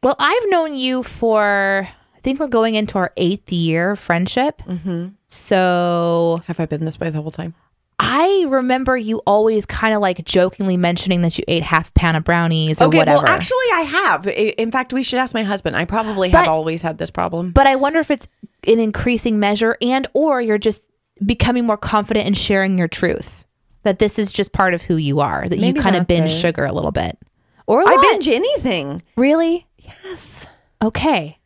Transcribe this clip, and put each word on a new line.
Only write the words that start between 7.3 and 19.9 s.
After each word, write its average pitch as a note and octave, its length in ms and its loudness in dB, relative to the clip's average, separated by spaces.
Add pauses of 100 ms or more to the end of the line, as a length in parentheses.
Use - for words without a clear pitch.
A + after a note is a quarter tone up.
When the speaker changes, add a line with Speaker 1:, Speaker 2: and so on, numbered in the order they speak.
Speaker 2:
time? E3 240 -12 (440)
Speaker 1:
I F4+ 500 2
remember C4 480 0
you A3 300 -4
always G#3+ 400 2
kinda, A3 320 -2
like, F#3 260 -2
jokingly F#3 520 0
mentioning F3 460 0
that E3+ 140 0
you - 120 -4
ate E3 160 0
half D#3+ 240 0
a - 40 -20
pound E3 240 2
of D#3 60 -2
brownies E3 580 0
or - 40 8
Speaker 2:
Okay, D#4+ 140 4
Speaker 1:
whatever. D#4 260 4
Speaker 2:
well, - 40 4
actually, F#4+ 280 2 (180)
I E4+ 80 2
have. C#4 460 0
I, - 20 -4 (260)
in A3+ 140 -2
fact, B3+ 220 -4
we C4 100 -2
should B3 160 -2
ask B3+ 160 -4
my A3 80 -2
husband. G3 320 -4
I E3 100 -2
probably G3+ 440 -2
have F3+ 160 4
Speaker 1:
But F3 60 0
Speaker 2:
always D#3+ 320 -2
had D#3+ 160 -6
this D#3+ 120 -6
problem. F3 400 -4
Speaker 1:
But C4+ 160 4
I C4+ 80 4
wonder C#4 240 0
if D4+ 140 -2
it's - 160 -6 (400)
an A3+ 100 6
increasing A3+ 640 0
measure G#3 420 0
and, B3+ 320 -2